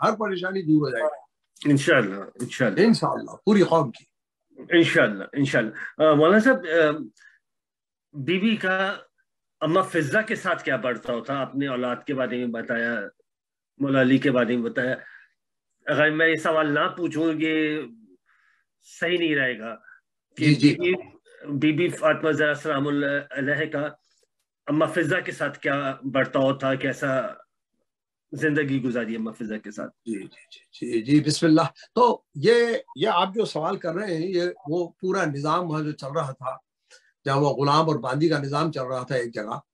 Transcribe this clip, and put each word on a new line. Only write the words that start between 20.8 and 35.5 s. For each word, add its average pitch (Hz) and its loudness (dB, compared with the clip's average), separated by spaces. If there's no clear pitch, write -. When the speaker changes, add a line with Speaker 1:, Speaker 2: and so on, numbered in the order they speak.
Speaker 2:
बीबी 151 2
फातिमा 156 0
जहरा 147 2
सलामुल्लाह 143 -2
अलैहा 143 -2
का 147 -6
अम्मा 156 2
फिजा 170 0
के 175 -8
साथ 143 -4
क्या 139 -4
बर्ताव 135 0
था, 135 0
कैसा 135 -4
जिंदगी 143 0
गुजारी 117 -4
अम्मा 110 -6
फिजा 107 -8
के 104 -14
साथ? 98 -10
Speaker 1:
जी, - -10
जी, - -16
जी, - -10
जी, 117 0
जी, 139 4
बिस्मिल्लाह। 156 4
तो 233 4
ये, 233 2
ये 147 -2
आप 190 0
जो 214 -2
सवाल 165 -4
कर 165 -6
रहे 190 -4
हैं, 156 -2
ये 175 -2
वो 175 -4
पूरा 190 0
निजाम 151 -2